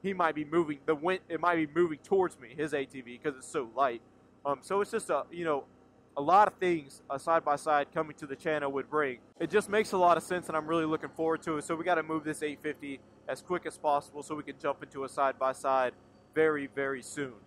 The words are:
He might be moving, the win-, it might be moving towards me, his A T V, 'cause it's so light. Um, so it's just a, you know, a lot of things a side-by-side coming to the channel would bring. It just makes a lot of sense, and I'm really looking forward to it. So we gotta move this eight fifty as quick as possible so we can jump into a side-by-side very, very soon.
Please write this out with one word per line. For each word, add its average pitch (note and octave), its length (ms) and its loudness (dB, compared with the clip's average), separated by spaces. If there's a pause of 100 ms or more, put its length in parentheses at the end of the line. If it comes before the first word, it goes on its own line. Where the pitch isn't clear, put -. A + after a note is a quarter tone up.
He G3 100 -2
might E3+ 220 2
be D3+ 100 -4
moving, D3+ 400 0
the D#3+ 100 2
win-, F3+ 260 -2 (100)
it D#3 100 -4
might F3 160 2
be D#3 240 0
moving D#3 200 0
towards F#3+ 380 2
me, A#2+ 160 -20
his D3 200 -4
A C#3 100 0
T C3+ 160 -10
V, A#2+ 160 -14
'cause C3+ 220 -4
it's B2 100 -18
so B2+ 260 -4
light. B2 280 0 (420)
Um, C#3+ 160 0
so G3 220 -2
it's G3+ 80 -4
just A3+ 180 -4
a, D3+ 220 0
you E3+ 160 -6
know, C#3+ 180 0 (540)
a - 20 -2
lot F#3 280 6
of - 60 -4
things E3 540 -2
a C#3 100 -4
side-by-side D3 760 2
coming D#3 220 -4
to D3+ 100 -12
the C3+ 80 -8
channel D3 380 -2
would C3+ 180 -4
bring. C#3 280 0 (200)
It D#3+ 120 -4
just G3 180 2
makes G#3+ 240 0
a G3+ 40 0
lot F3 200 8
of D#3+ 80 -4
sense, F3+ 240 -4
and D#3+ 80 -4
I'm D#3 100 -2
really D#3+ 180 0
looking D#3 260 -2
forward D#3+ 320 -2
to D#3+ 160 -2
it. C#3+ 60 -6
So E3 120 -2
we D#3+ 80 -8
gotta E3+ 180 2
move D#3 220 -4
this D3+ 180 -6
eight D3 180 -6
fifty C#3+ 380 -8 (300)
as C3 120 -6
quick F3+ 260 -4
as - 120 -10
possible C#3+ 460 -2
so D#3 100 -8
we D3+ 80 -8
can C3+ 180 -12
jump C#3+ 220 -2
into C3+ 220 -8
a C3 40 -8
side-by-side C3 840 0 (420)
very, D3+ 320 2
very C3+ 360 -4
soon. C3 320 -8 (120)